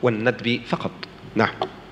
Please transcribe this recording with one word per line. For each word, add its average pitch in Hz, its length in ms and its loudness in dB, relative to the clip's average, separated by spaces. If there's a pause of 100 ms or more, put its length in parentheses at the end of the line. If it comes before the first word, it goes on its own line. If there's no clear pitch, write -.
والندب 120 680 2
فقط. - 240 -2 (440)
نعم، 107 180 4 (380)